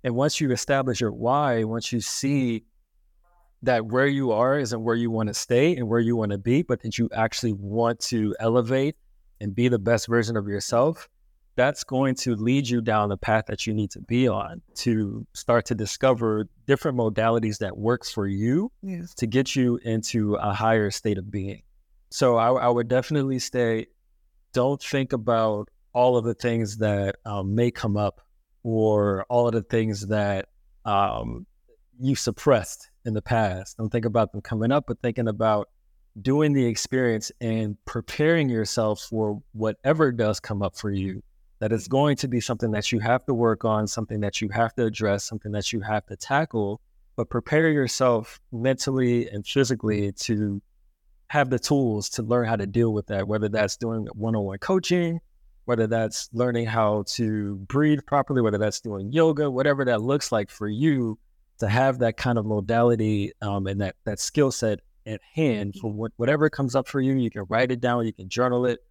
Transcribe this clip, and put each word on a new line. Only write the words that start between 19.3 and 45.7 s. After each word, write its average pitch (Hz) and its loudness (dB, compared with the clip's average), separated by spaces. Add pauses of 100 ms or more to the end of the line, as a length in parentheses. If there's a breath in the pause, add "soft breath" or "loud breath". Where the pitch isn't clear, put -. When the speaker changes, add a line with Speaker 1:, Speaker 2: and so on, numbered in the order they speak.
Speaker 1:
you 123 2
into 110 -2
a 104 -2
higher 107 2
state 104 -4
of 98 -10
being. 98 -8 (480)
So 123 2
I, 117 4
I 123 2
would 120 2
definitely 131 0
say, 117 -2 (680)
don't 135 0
think 135 -2
about 113 0 (220)
all 123 4
of 110 2
the 117 -2
things 113 -2
that, 101 0
um, 101 -4
may 120 2
come 104 -2
up 104 -2 (420)
or 107 2
all 120 2
of 113 -2
the 110 0
things 107 -2
that, 101 -2 (360)
um, 113 -2 (520)
you 131 0
suppressed - 0 (140)
in 113 -4
the 107 -2
past. 101 -2
Don't 110 -4
think 113 -2
about 110 2
them 104 -8
coming 113 -2
up, 143 2
but - -6
thinking 117 -2
about 107 0 (520)
doing 143 2
the 135 4
experience 117 -2
and 110 -2 (100)
preparing 151 0
yourself 110 0
for 107 -2 (100)
whatever 131 0
does 110 0
come 101 -4
up 95 -4
for 104 -6
you, 95 -4 (380)
that 107 0
is 110 -2
going 139 4
to 135 -4
be 120 0
something 113 -2
that 104 -2
you 117 0
have 117 0
to 139 -2
work 113 0
on, 107 2
something 107 -6
that 104 -4
you 107 -4
have 113 0
to 123 0
address, 107 0
something 107 -10
that 104 -4